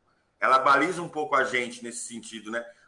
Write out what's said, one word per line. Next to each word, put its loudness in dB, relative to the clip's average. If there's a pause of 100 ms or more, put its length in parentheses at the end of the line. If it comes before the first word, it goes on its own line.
(400)
ela 6
baliza 4
um -8
pouco -4
a 4
gente -4
nesse -10
sentido, -12
né? -4 (240)